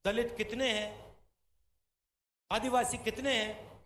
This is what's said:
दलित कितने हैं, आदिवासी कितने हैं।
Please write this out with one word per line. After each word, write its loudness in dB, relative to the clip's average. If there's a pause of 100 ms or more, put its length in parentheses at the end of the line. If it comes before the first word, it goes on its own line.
दलित 2
कितने 0
हैं, 0 (1600)
आदिवासी 2
कितने 0
हैं। 0 (340)